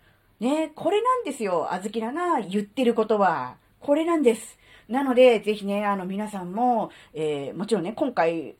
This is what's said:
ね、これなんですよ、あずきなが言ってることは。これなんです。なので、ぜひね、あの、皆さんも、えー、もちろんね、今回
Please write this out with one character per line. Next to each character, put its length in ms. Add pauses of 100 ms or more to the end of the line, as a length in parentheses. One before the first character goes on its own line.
(380)
ね、 360
こ 160
れ 120
な 140
ん 80
で 80
す 100
よ、 300
あ 80
ず 100
き 100
な 120
が 280
言 220
っ 20
て 200
る 100
こ 120
と 120
は。 380 (240)
こ 140
れ 100
な 120
ん 60
で 140
す。 220 (300)
な 140
の 120
で、 260
ぜ 140
ひ 100
ね、 220
あ 100
の、 80
皆 240
さ 140
ん 100
も、 380 (240)
え 380
ー、 40
も 100
ち 80
ろ 60
ん 40
ね、 100
今 180
回 480